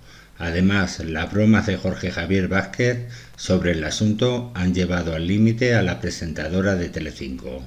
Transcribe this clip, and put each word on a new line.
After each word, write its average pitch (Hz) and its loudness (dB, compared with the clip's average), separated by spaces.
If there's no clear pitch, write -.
Además, 92 2
las 80 -4
bromas 107 6
de 95 0
Jorge 92 -4
Javier 92 0
Vázquez 120 -2
sobre 87 2
el 78 -2
asunto 117 0
han 92 0
llevado 87 0
al 82 -2
límite 113 4
a 104 4
la 90 0
presentadora 90 -2
de 175 -2
Telecinco. 64 -10